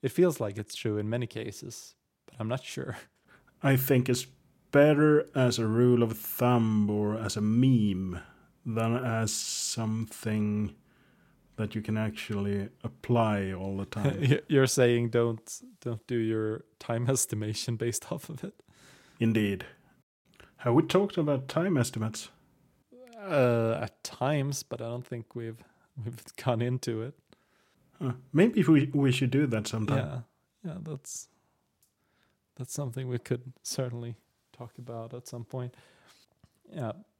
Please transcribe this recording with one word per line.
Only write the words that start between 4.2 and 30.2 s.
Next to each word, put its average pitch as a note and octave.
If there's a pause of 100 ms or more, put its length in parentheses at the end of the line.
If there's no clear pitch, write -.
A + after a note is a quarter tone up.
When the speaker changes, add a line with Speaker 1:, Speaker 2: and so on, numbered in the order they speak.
Speaker 2:
better D3+
as B2
a A2+
rule A#2+
of A2+
thumb A2
or G#2
as G#2+
a A2
meme G#2+ (440)
than A2+
as A2+
something G#2+ (840)
that G#2+
you A2
can A2
actually G2+ (160)
apply G#2+
all F#2+
the G2
time. G#2
Speaker 1:
<laughs> -
Y-, C#3
you're C3+
saying A#2+
don't, A#2 (180)
don't A2+
do A#2+
your A2 (140)
time A#2
<laughs> C3
estimation G#2+
based -
off -
of D3+
it. - (560)
Speaker 2:
Indeed. G#2+ (920)
Have A#2+
we D#3+
talked G3
about C#3+
time E3+
estimates? A2 (880)
Speaker 1:
Uh, B2
at -
times, C#3
but A#2+
I -
don't A#2+
think A#2
we've A2+ (400)
we've A#2 (200)
gone A#2
into B2
it. C3+ (840)
Speaker 2:
Huh. B2+ (200)
Maybe F#3+
we, D3+
we C#3
should C3
do C#3
that A2
sometime. A2+
Speaker 1:
Yeah. C#3 (460)